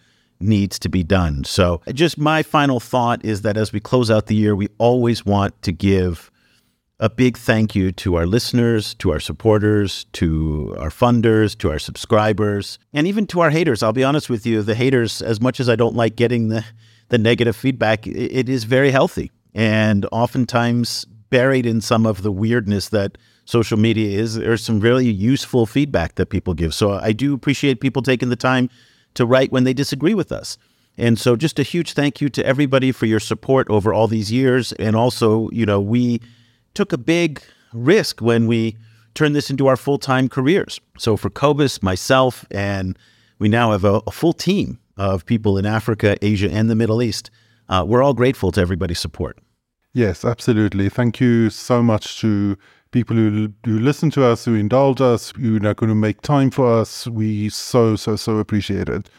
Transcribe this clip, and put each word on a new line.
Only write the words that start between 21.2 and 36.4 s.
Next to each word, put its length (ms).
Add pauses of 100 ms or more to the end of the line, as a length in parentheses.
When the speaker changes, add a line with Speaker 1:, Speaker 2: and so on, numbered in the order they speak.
Speaker 1:
buried 360
in 160
some 240
of 180
the 80
weirdness 580
that 280 (280)
social 340
media 400
is, 160
there's 280
some 160
really 300
useful 560
feedback 500
that 120
people 260
give. 200
So 200
I 200
do 200
appreciate 480
people 200
taking 280
the 60
time 340 (460)
to 100
write 260
when 120
they 100
disagree 400
with 180
us. 260 (400)
And 200
so 180
just 240
a 40
huge 300
thank 280
you 80
to 160
everybody 460
for 140
your 140
support 500
over 220
all 160
these 240
years. 420
And 220
also, 560
you 140
know, 140
we 420 (540)